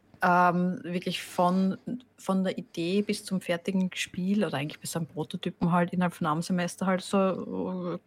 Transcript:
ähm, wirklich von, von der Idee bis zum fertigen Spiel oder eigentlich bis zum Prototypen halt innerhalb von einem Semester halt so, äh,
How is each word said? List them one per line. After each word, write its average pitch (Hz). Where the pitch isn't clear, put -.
ähm, 180
wirklich 175
von, 190
von 190
der 170
Idee 175
bis 208
zum 185
fertigen 185
Spiel 190
oder 151
eigentlich 151
bis -
zum 165
Prototypen 170
halt 175
innerhalb 180
von 165
einem 156
Semester 180
halt 185
so, 185
äh, 180